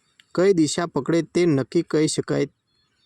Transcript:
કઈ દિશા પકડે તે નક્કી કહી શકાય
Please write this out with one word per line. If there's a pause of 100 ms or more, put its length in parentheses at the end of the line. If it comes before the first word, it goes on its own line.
(340)
કઈ
દિશા
પકડે
તે
નક્કી
કહી
શકાય (600)